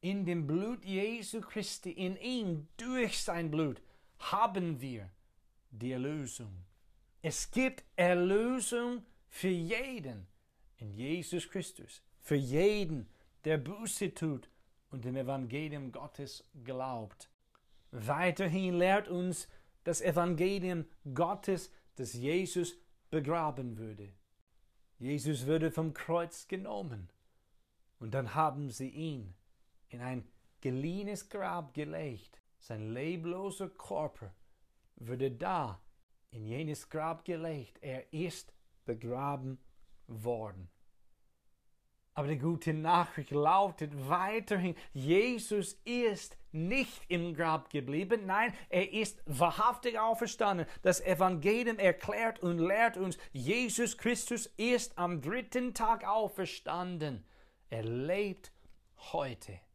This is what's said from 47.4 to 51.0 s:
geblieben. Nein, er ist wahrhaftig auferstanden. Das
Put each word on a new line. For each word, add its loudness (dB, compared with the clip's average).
geblieben. 0
Nein, 2
er 2
ist -2
wahrhaftig 4
auferstanden. 2
Das 4